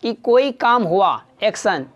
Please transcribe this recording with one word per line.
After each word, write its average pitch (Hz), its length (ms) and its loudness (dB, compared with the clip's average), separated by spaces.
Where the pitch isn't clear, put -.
कि 233 100 -4
कोई 254 400 0
काम 247 300 0
हुआ, 170 400 0
एक्शन। 196 540 -2